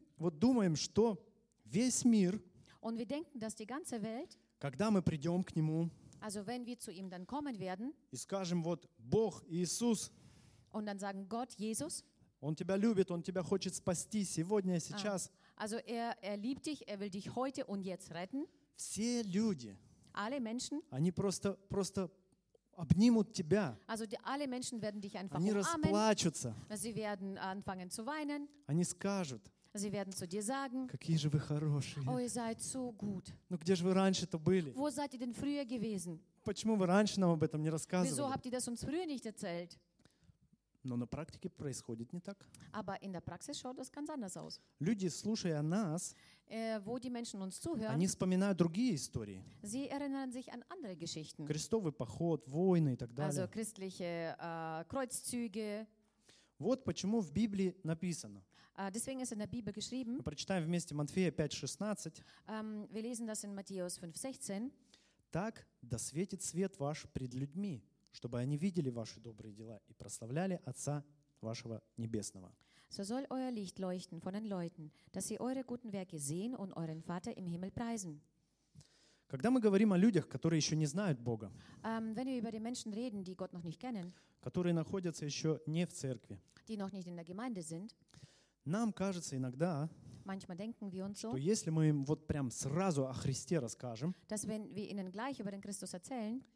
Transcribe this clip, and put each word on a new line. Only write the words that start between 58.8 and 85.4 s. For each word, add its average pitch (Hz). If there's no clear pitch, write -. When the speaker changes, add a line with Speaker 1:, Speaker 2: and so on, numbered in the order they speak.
Speaker 2:
deswegen 254
ist 247
in 214
der 208
Bibel 202
geschrieben, 240
Speaker 1:
Мы -
прочитаем 160
вместе 165
Матфея 147
пять 151
шестнадцать. 190
Speaker 2:
ähm, 214
wir 220
lesen 233
das 214
in 202
Matthäus 190
fünf 165
sechzehn. 247
Speaker 1:
«Так 208
да 120
светит 180
свет 185
ваш 143
пред 127
людьми, 139
чтобы 120
они 139
видели 170
ваши 117
добрые 110
дела 110
и 107
прославляли 156
Отца 147
вашего 113
Небесного». 104
Speaker 2:
„So -
soll 240
euer 262
Licht 202
leuchten 180
von 185
den 220
Leuten, 170
dass 190
sie 214
eure 262
guten 247
Werke 185
sehen 175
und 196
euren 160
Vater 180
im 185
Himmel 175
preisen.“ 202
Speaker 1:
Когда 135
мы 262
говорим 208
о 175
людях, 185
которые 165
еще 147
не 156
знают 156
Бога, 113
Speaker 2:
Ähm, 220
wenn 254
wir 262
über 233
die 220
Menschen 226
reden, 208
die 185
Gott 185
noch 170
nicht 160
kennen, 196
Speaker 1:
которые 175
находятся 165
еще 151